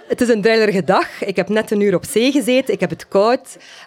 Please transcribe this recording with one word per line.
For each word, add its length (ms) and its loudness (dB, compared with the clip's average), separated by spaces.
het 120 -4
is 80 2
een 140 2
druilerige 420 2
dag. 400 -2
Ik 120 -6
heb 120 -2
net 220 -2
een 100 0
uur 140 2
op 100 -2
zee 280 0
gezeten. 420 0
Ik 60 -6
heb 100 -2
het 180 -12
koud. 480 0